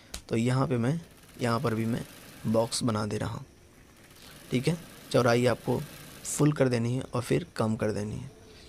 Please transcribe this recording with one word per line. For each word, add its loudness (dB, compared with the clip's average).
तो 0
यहाँ 2
पे 0
मैं, 0
यहाँ 2
पर 0
भी 0
मैं -2
box 0
बना 0
दे -4
रहा -2
हूँ, -8
ठीक 0
है। 0
चौड़ाई 6
आपको 2
full 4
कर 4
देनी 0
है -2
और -4
फिर 0
कम 2
कर 0
देनी -4
है। -10